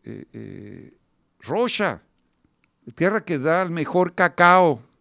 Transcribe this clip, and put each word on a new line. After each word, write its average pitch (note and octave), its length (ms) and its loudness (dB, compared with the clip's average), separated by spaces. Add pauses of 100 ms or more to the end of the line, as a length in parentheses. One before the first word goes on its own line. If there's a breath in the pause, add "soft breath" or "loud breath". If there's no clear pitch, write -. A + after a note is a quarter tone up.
eh, A2 260 -16
eh, G2+ 680 -18 (440)
rocha, F#3 600 -4 (960)
tierra G3 300 0
que E3 120 -4
da D#3+ 240 0
el F3+ 100 -4
mejor F3 440 -2
cacao, F3 680 4 (200)